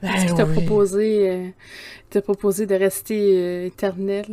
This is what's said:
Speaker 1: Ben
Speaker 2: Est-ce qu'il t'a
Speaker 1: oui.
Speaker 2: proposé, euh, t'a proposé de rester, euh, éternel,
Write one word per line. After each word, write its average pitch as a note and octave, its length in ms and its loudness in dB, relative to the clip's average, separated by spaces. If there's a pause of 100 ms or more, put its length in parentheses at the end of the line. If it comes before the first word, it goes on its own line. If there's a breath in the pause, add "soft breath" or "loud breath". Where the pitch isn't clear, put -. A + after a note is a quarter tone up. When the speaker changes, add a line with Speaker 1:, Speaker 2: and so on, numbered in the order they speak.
Speaker 1:
Ben F#3 140 -6
Speaker 2:
Est-ce F#3+ 120 2
qu'il E3+ 80 0
t'a D#3+ 120 4
Speaker 1:
oui. D#3 80 2
Speaker 2:
proposé, G3+ 760 2
euh, F#3 180 -4 (600 loud breath)
t'a G3+ 140 0
proposé G3+ 440 -2
de G3 80 2
rester, G3 640 2
euh, F3+ 300 -2
éternel, G3 680 -4